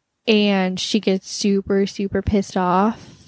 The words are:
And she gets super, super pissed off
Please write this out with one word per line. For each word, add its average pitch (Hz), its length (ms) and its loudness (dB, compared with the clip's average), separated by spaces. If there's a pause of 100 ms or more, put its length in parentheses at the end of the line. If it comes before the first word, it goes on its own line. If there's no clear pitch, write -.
(280)
And 196 520 2
she - 200 -2
gets 190 300 -2
super, 196 580 0
super 196 340 -4
pissed - 360 -2
off 185 420 2 (280)